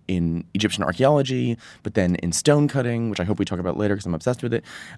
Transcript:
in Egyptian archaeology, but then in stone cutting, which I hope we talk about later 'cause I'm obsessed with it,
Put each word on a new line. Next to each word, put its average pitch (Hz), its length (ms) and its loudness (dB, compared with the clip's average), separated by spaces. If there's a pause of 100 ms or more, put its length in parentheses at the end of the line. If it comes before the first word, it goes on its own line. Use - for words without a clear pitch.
in 85 360 0 (100)
Egyptian 98 300 0
archaeology, 127 760 2 (240)
but 104 140 -6
then 90 200 4
in 85 180 -2
stone 147 340 4
cutting, 120 420 -2
which 101 100 -4
I 90 40 0
hope 92 160 -2
we 98 60 2
talk 92 140 -4
about 87 180 -2
later 101 180 2
'cause 101 100 -8
I'm 87 80 -2
obsessed 123 300 -2
with 117 100 -2
it, 110 100 -2 (340)